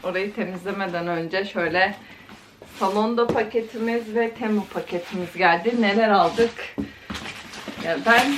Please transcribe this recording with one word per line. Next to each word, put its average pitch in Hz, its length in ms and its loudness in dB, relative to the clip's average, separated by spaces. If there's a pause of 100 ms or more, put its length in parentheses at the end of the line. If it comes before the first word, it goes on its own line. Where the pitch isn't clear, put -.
Orayı 185 320 -4
temizlemeden 185 720 -4
önce 175 380 -2
şöyle 185 500 0 (840)
salonda 220 480 2
paketimiz 226 880 -2
ve 226 160 2
Temu 214 360 -2
paketimiz 175 680 -6
geldi. 180 440 4
Neler 214 300 4
aldık? 202 680 2 (1080)
Ya 165 120 0 (100)
ben 233 160 8 (160)